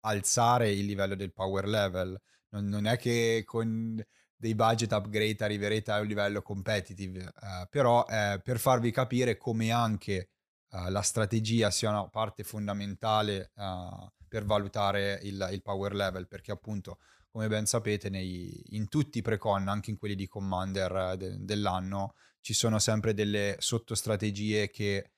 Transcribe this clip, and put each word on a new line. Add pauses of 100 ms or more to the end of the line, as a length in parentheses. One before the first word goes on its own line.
alzare
il
livello
del
power
level. (320)
Non,
non
è
che
con (320)
dei
budget
upgrade
arriverete
a
un
livello
competitive,
eh,
però,
eh,
per
farvi
capire
come
anche, (420)
eh,
la
strategia
sia
una
parte
fondamentale,
eh, (180)
per
valutare
il,
il
power
level,
perché
appunto, (300)
come
ben
sapete,
nei, (120)
in
tutti
i
precon,
anche
in
quelli
di
Commander,
eh,
de-,
dell'anno, (260)
ci
sono
sempre
delle
sottostrategie
che